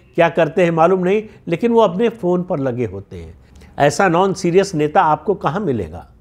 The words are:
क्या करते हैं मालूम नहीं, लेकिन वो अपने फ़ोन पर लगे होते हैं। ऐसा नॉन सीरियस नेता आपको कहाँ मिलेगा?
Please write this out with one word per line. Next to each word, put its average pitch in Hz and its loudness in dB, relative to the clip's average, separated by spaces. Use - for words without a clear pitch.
क्या 170 4
करते 165 0
हैं 170 2
मालूम 175 2
नहीं, 208 0
लेकिन 170 0
वो 226 4
अपने 208 2
फ़ोन 180 -2
पर 175 -6
लगे 123 -2
होते 98 -12
हैं। 82 -16
ऐसा 151 2
नॉन 180 2
सीरियस 185 0
नेता 151 0
आपको 156 0
कहाँ 160 -4
मिलेगा? 92 -6